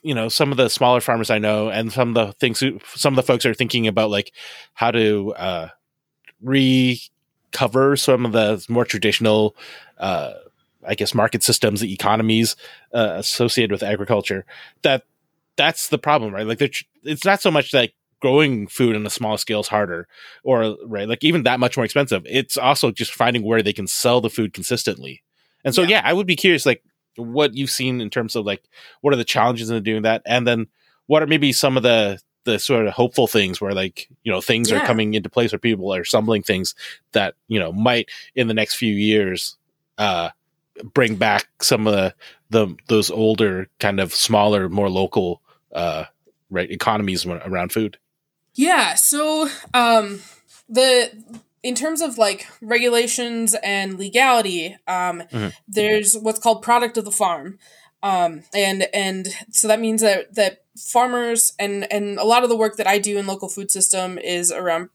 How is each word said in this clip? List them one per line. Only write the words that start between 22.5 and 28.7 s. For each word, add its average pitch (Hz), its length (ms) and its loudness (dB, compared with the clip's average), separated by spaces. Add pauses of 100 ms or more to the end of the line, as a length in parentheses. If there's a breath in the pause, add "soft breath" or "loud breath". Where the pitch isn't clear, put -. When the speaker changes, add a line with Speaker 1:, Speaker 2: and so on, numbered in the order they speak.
Speaker 1:
also 131 340 2
just - 220 -8
finding 120 300 0
where 110 200 2
they 101 100 0
can 95 140 -8
sell 123 340 2
the 110 100 -2
food 107 220 -4
consistently. 87 680 -6 (420)
And 135 100 -2
so, 185 80 4
Speaker 2:
Yeah. 170 60 2
Speaker 1:
yeah, 202 160 4
I 139 80 4
would 190 140 0
be 175 100 2
curious, 175 280 2
like, - 180 2 (340)
what 120 380 0
you've 135 160 -4
seen 127 300 -2
in 104 100 -6
terms 117 260 -4
of, 107 80 -2
like, 101 180 -4 (380 loud breath)